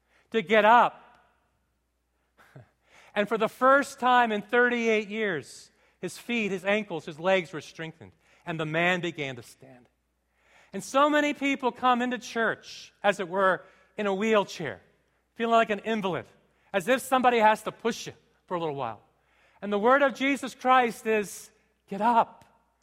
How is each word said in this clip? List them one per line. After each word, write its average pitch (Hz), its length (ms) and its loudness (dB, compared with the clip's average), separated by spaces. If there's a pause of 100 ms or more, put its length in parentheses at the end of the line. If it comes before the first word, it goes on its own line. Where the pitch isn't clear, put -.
(320)
to 226 100 0
get 208 240 4
up. 220 360 4 (1500)
<laughs> 127 80 -20 (520)
And 208 120 0
for 226 120 -2
the 220 100 0
first 269 500 2
time 247 340 4
in 208 100 -4
thirty-eight 233 640 0
years, 202 600 -8 (280)
his - 200 -12
feet, 226 320 -4
his 185 160 -6
ankles, 202 400 -4
his 151 120 -14
legs 185 360 0
were 147 80 -10
strengthened, 160 500 -16 (320)
and 165 160 -6
the 156 60 -4
man 170 340 0
began 147 360 -8
to 117 60 -18
stand. 131 460 -20 (840)
And 196 100 -10
so 277 240 2
many 294 240 2
people 277 400 -2
come 247 300 0
into 247 160 -4
church, - 760 -6 (100)
as 202 160 0
it 190 100 -6
were, 185 360 0 (320)
in 214 100 -4
a 196 80 -2
wheelchair, 190 680 -2 (520)
feeling 233 200 -2
like 226 160 4
an 202 100 -4
invalid, 190 460 -4 (480)
as 180 120 0
if 247 140 2
somebody 247 380 2
has 214 240 4
to 185 100 -8
push - 340 -6
you 139 60 -14 (320)
for 185 120 -6
a 170 40 -4
little 156 140 -4
while. 113 260 -8 (600)
And 202 100 -6
the 208 60 0
word 254 240 4
of 269 120 0
Jesus 262 400 -4
Christ 254 520 0
is, 214 440 -4 (380)
"Get 196 140 -6
up, 226 420 2 (380)